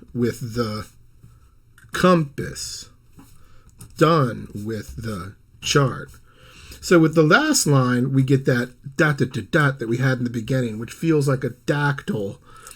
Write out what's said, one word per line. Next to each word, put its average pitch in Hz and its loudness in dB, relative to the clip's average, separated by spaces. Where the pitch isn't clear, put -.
with 117 -4
the 107 -6
compass. - -2
Done 131 2
with 107 -10
the 101 -10
chart. - 0
So - 4
with 160 4
the 170 6
last 240 4
line, 127 2
we 135 4
get 131 2
that 123 0
dot, 151 2
dot, - -2
dot, 104 -10
dot 143 0
that 113 -8
we 117 -2
had 127 0
in 123 -8
the 120 -2
beginning, 117 -4
which 113 -10
feels 156 0
like 135 0
a 131 -4
dactyl, 139 -4